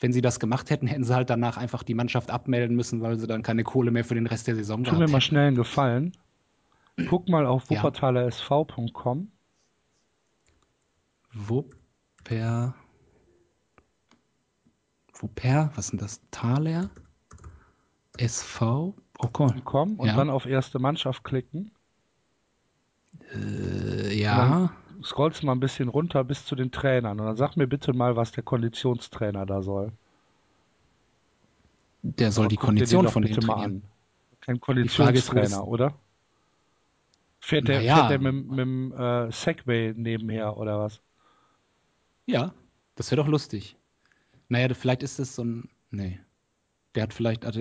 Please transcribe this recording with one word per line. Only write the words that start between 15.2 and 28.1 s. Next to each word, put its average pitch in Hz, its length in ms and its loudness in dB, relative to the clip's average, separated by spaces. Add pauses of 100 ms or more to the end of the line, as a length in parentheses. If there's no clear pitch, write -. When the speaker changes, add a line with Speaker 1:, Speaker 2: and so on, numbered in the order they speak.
Speaker 1:
was - 120 -8
ist - 60 -10
denn 101 60 -4
das? 101 220 -10 (100)
Thaler 160 600 -2 (1300)
S 120 260 -2
V? 139 520 -2 (240)
Oh, 123 100 -2 (100)
cool. 135 160 4 (100)
Speaker 2:
Komm, 180 340 0
und 131 100 0
Speaker 1:
Ja. 107 80 2
Speaker 2:
dann 139 140 2
auf 131 160 -2
erste 131 320 -2
Mannschaft 135 460 -2
klicken. 151 460 -6 (1600)
Speaker 1:
Äh, 101 840 -4
ja. 104 240 4
Speaker 2:
Und 170 280 4 (240)
dann - 100 -16
scrollst - 380 -2
du 151 40 -2
mal 135 60 2
ein 127 80 0
bisschen 131 280 -2
runter 143 360 0
bis 135 200 -8
zu - 100 -6
den 127 160 -2
Trainern. 120 500 0
Und 107 60 -2
dann 110 100 -2
sag 139 200 0
mir 147 100 2
bitte 135 260 -2
mal, 123 240 2